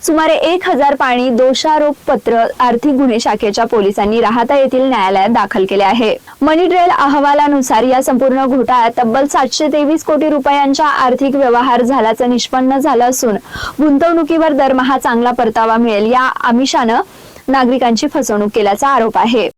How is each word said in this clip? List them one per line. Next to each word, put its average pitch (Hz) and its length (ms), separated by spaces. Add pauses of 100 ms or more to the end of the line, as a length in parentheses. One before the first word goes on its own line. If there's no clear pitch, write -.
सुमारे 320 380
एक 359 260
हजार 285 260
पानी 254 340
दोषारोप 285 640 (120)
पत्र 233 380 (140)
आर्थिक 247 340
गुन्हे 254 260
शाखेच्या 220 460
पोलिसांनी 214 560
राहाता 233 360
येथील 269 240
न्यायालयात 196 480
दाखल 208 400
केले 202 140
आहे. 220 320 (260)
मनी 320 260
ट्रेल 349 220
अहवालानुसार 285 960
या 254 200
संपूर्ण 269 420
घोटाळ्यात 247 540
तब्बल 254 260
सातशे 302 480
तेवीस 302 300
कोटी 311 260
रुपयांचा 285 580
आर्थिक 269 480
व्यवहार 247 460
झाल्याचं 240 480
निष्पन्न 262 480
झालं 254 320
असून 247 260 (460)
गुंतवणुकीवर 320 720
दरमहा 262 440
चांगला 240 340
परतावा 226 460
मिळेल 226 340
या 254 180 (140)
आमिषानं 254 580 (460)
नागरिकांची 254 680
फसवणूक 208 420
केल्याचा 208 320
आरोप 226 300
आहे. 214 400